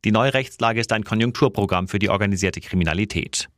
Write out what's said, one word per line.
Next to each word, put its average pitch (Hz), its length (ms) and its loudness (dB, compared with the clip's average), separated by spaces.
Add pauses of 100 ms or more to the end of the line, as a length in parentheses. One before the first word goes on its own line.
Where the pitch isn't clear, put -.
Die 110 60 4
neue 127 240 4
Rechtslage 113 440 0
ist 113 140 -2
ein 107 100 -2
Konjunkturprogramm 104 840 0
für 101 100 -4
die 98 120 0
organisierte 98 520 0
Kriminalität. 85 960 -2